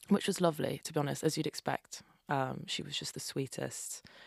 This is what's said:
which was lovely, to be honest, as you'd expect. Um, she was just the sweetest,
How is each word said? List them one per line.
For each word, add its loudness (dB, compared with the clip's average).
which 4
was 0
lovely, 4
to -8
be 4
honest, 0
as 4
you'd 0
expect. -2
Um, 2
she -2
was -6
just -4
the -6
sweetest, -4